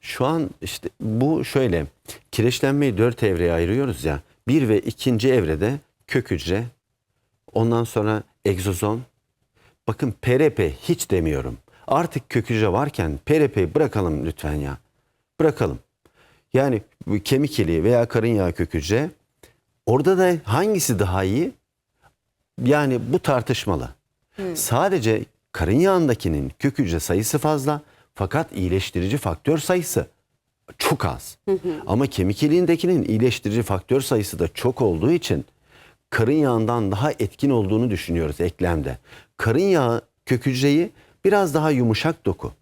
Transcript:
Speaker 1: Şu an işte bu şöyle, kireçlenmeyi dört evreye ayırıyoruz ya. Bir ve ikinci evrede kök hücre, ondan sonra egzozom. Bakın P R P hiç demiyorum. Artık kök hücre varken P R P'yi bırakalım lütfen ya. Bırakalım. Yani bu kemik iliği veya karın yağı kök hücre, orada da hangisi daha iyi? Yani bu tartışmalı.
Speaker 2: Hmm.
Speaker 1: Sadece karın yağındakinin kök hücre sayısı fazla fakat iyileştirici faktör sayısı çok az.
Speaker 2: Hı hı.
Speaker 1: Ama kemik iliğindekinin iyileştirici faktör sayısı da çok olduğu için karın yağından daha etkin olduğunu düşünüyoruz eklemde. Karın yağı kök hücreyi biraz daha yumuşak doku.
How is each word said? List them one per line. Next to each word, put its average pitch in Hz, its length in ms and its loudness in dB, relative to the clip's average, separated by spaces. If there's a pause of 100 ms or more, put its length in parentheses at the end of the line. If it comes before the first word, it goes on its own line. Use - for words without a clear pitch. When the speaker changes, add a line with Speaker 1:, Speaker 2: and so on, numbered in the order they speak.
Speaker 1:
Şu - 240 -4
an 160 240 0 (120)
işte - 280 -10 (120)
bu 127 440 0
şöyle, 92 400 0 (460)
kireçlenmeyi 135 680 0
dört 120 260 0
evreye 87 300 2
ayırıyoruz 87 500 -2
ya. 73 160 -2 (280)
Bir 131 220 2
ve 104 100 4
ikinci 123 540 0
evrede 92 400 0 (340)
kök - 240 -2
hücre, 92 320 -2 (880)
ondan 117 300 2
sonra 107 400 -2 (220)
egzozom. 101 560 -2 (840)
Bakın 117 340 -4
P 123 180 4
R 156 100 6
P 87 220 0
hiç - 400 -4
demiyorum. 76 460 -2 (300)
Artık 151 420 -2
kök - 200 -2
hücre 110 220 2
varken 87 540 -2
P 156 140 2
R 147 80 4
P'yi 87 280 0
bırakalım 90 500 0
lütfen 78 300 -6
ya. 69 220 -6 (640)
Bırakalım. 113 400 0 (760)
Yani 131 280 2 (260)
bu 101 120 0
kemik 139 400 0
iliği 82 240 2
veya 117 240 4
karın 117 280 0
yağı 90 180 0
kök 87 200 -4
hücre, 101 360 -2 (760)
orada 151 320 2
da 180 260 4
hangisi 151 560 0
daha 95 240 0
iyi? 131 280 0 (1120)
Yani 135 340 2 (140)
bu 175 60 2
tartışmalı. 104 680 -2 (460)
Speaker 2:
Hmm. 185 200 -8
Speaker 1:
Sadece 127 680 0 (280)
karın 90 280 2
yağındakinin 120 800 2
kök 143 200 -2
hücre 85 200 0
sayısı 107 380 -2
fazla 147 440 0 (320)
fakat 143 400 -2
iyileştirici 92 640 -2
faktör 127 400 -2
sayısı 180 500 -2 (680)
çok - 280 -2
az. - 400 -8
Speaker 2:
Hı 202 60 -2
hı. 190 60 2 (300)
Speaker 1:
Ama 123 200 2
kemik 98 360 -2
iliğindekinin 170 600 2
iyileştirici 110 600 0
faktör 104 380 0
sayısı 107 380 -2
da 85 80 0
çok - 340 -2
olduğu 98 300 2
için 95 340 -2 (640)
karın 113 220 2
yağından 120 600 2
daha 117 200 -2
etkin - 380 -2
olduğunu 113 400 2
düşünüyoruz 85 520 -4
eklemde. 82 560 -2 (400)
Karın 113 220 0
yağı 151 420 2 (240)
kök 123 200 -2
hücreyi 143 460 0 (340)
biraz 190 280 2
daha 156 180 2
yumuşak 123 540 0
doku. 87 260 -4 (100)